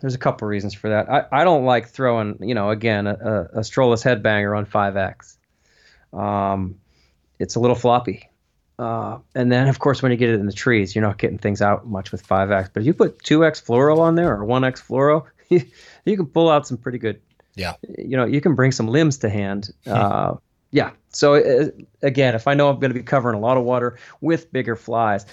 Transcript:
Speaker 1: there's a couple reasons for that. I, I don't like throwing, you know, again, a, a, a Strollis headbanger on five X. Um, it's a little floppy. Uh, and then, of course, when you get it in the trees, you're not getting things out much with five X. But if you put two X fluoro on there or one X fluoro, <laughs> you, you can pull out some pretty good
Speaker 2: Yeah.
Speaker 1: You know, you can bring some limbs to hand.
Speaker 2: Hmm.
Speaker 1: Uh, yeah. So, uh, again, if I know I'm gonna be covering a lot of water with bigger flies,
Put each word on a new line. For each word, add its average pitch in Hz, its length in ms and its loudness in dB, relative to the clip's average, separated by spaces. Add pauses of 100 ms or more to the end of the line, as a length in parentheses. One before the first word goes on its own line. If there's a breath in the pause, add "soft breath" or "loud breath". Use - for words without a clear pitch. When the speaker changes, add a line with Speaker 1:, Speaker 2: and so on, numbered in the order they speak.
Speaker 1:
there's 135 120 -4
a 127 60 -6
couple - 280 -2
reasons 101 260 -4
for - 160 -8
that. 107 200 0
I, 135 220 0
I 143 120 2
don't 160 220 4
like 120 240 0
throwing, 117 520 -2
you 110 120 -4
know, 104 160 -2
again, 107 380 0
a, 104 60 -2 (400)
a, 110 60 -4
a - 20 -4
Strollis 120 420 0
headbanger 104 540 0
on 101 80 -4
five 101 320 -2
X. - 400 -8 (760 soft breath)
Um, 98 640 -4 (640)
it's - 160 -6
a 117 40 -2
little 120 160 2
floppy. 120 520 0 (500)
Uh, 113 420 -8 (160)
and 123 160 0
then, 127 160 2
of 135 120 0
course, 143 220 0
when 127 100 2
you 120 60 0
get 120 120 2
it 110 100 2
in 101 80 -2
the 98 60 -4
trees, 101 420 0
you're 110 80 0
not 101 140 0
getting 104 200 -2
things 101 240 -2
out 104 260 0
much 98 240 -8
with 95 100 -10
five 98 300 0
X. 95 220 0
But 107 80 -4
if 113 60 0
you 175 60 2
put - 300 0
two 156 220 4
X 156 160 0
fluoro 143 380 2
on 165 160 4
there 170 180 2
or 101 100 -4
one 127 200 0
X 127 180 -4
fluoro, 147 440 0 (120)
<laughs> - 120 -16
you, 180 120 4 (440 loud breath)
you 202 120 0
can 180 80 -2
pull 165 240 2
out 147 180 2
some 123 100 -8
pretty 123 200 -8
good 107 240 -6 (340)
Speaker 2:
Yeah. 90 180 -6 (240)
Speaker 1:
You 131 200 -4
know, 123 80 2
you 139 160 0
can 160 140 2
bring 131 160 4
some 113 160 -2
limbs 143 320 2
to 110 100 0
hand. 101 400 -4 (160)
Speaker 2:
Hmm. 113 80 -8
Speaker 1:
Uh, 101 400 0 (380)
yeah. 139 200 -2 (180)
So, 143 260 4
uh, 143 320 4 (340)
again, 135 320 2
if 113 140 -2
I 143 60 2
know 143 160 4
I'm 127 100 0
gonna 131 140 0
be 120 100 -8
covering 120 320 0
a 104 60 -4
lot 123 160 2
of 123 80 2
water 120 320 -2 (240 loud breath)
with 160 320 -2
bigger 117 240 -4
flies, 113 560 -2